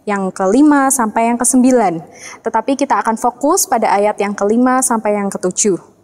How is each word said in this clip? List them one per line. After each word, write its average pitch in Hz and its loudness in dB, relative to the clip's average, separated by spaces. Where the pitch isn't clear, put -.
yang 196 -4
kelima 269 2
sampai 226 0
yang 240 -2
kesembilan. 240 2
Tetapi 226 -2
kita 269 0
akan 226 -2
fokus 285 -2
pada 220 0
ayat 208 0
yang 202 -4
kelima 240 0
sampai 220 -2
yang 202 -4
ketujuh. 185 -2